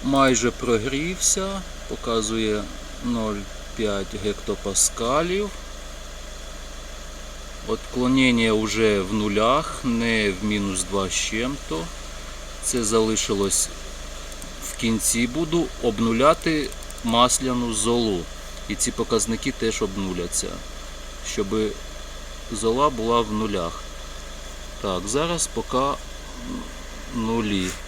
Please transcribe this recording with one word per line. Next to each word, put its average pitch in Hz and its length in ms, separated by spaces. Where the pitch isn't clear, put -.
Майже 131 460
прогрівся, 156 1120
показує 110 720
нуль 113 320
п'ять 101 380
гектопаскалів. 127 1300
Отклонення 123 840
вже 107 480
в 92 140
нулях, 110 680
не 117 460
в 95 140
мінус 101 400
два 98 240
з - 40
чим-то. 139 720
Це 120 220
залишилось 107 840
в - 80
кінці. 117 500
Буду 156 400
обнуляти 127 840
масляну 120 680
золу. 107 460
І 107 60
ці - 160
показники 113 640
теж - 300
обнуляться, 92 680
щоб 104 200
зола 113 380
була 117 300
в 107 120
нулях. 101 500
Так, 95 260
зараз 160 380
поки 131 520
нулі. 110 540